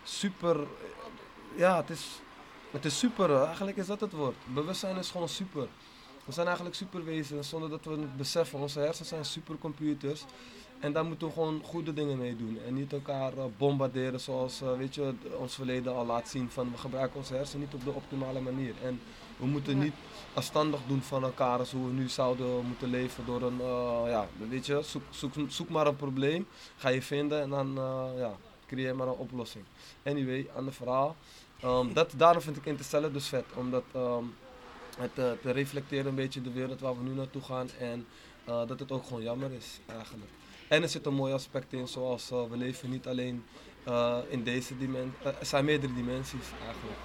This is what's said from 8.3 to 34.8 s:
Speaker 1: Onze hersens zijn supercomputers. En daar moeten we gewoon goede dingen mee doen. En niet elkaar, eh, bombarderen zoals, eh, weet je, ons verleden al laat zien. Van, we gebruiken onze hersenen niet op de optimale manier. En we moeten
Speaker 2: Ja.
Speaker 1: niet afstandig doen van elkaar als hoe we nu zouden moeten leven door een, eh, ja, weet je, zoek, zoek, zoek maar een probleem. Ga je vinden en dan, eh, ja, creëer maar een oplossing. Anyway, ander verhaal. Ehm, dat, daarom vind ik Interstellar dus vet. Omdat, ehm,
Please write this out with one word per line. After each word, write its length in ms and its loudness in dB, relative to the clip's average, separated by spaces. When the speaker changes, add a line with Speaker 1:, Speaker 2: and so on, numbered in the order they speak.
Speaker 1:
Onze 200 -2
hersens 280 2
zijn 180 -4
supercomputers. 1000 -2
En 140 0
daar 120 4
moeten 220 -2
we 60 -4
gewoon 320 2
goede 280 -2
dingen 240 2
mee 180 0
doen. 320 -4
En 60 -2
niet 200 -2
elkaar, 440 -2
eh, 60 -2
bombarderen 600 4
zoals, 420 -2
eh, 160 2
weet 180 -4
je, 180 0
ons 180 -4
verleden 400 0
al 100 2
laat 240 0
zien. 200 -2
Van, 220 -2
we 60 -6
gebruiken 420 -2
onze 140 -6
hersenen 320 -2
niet 80 -8
op 100 -6
de 80 0
optimale 500 -2
manier. 320 -2
En 180 -2
we 80 -2
moeten 320 4
Speaker 2:
Ja. 60 6
Speaker 1:
niet 100 2
afstandig 540 2
doen 140 2
van 220 0
elkaar 360 4
als 120 0
hoe 160 0
we 60 0
nu 160 2
zouden 560 2
moeten 240 -2
leven 360 0
door 160 0
een, 200 0
eh, 440 2
ja, 220 4
weet 160 -2
je, 160 2
zoek, 280 -4
zoek, 240 -4
zoek 220 -4
maar 180 6
een 80 6
probleem. 520 2
Ga 120 2
je 120 4
vinden 400 2
en 80 0
dan, 280 0
eh, 400 -2
ja, 140 0
creëer 280 0
maar 120 2
een 60 2
oplossing. 500 -6
Anyway, 500 2
ander 180 -4
verhaal. 420 2
Ehm, 320 4
dat, 240 6
daarom 240 10
vind 160 -4
ik 80 -8
Interstellar 460 0
dus 160 -2
vet. 180 0
Omdat, 360 0
ehm, 320 0